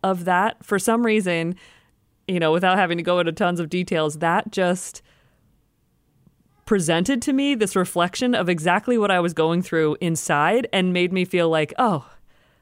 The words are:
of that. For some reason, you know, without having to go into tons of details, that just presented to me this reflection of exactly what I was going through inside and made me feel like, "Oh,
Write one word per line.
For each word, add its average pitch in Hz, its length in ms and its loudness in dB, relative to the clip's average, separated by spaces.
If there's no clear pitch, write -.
of 175 220 -2
that. 185 400 0
For 202 120 -2
some 233 280 0
reason, 180 500 0
you 180 140 -2
know, 156 100 2
without 180 260 2
having 175 200 0
to 170 60 -4
go 175 160 2
into 165 120 0
tons 175 300 0
of 156 80 -6
details, 160 500 -2
that 170 320 0
just 185 500 -2
presented 185 560 0
to 294 120 -2
me 277 220 0
this 214 200 -2
reflection 180 580 0
of 175 140 0
exactly 180 500 0
what 202 140 2
I 180 80 2
was 175 140 0
going 165 280 2
through 160 380 0
inside 170 720 0
and 185 220 0
made 180 180 0
me 185 140 0
feel 175 240 0
like, 156 280 0
"Oh, 208 320 0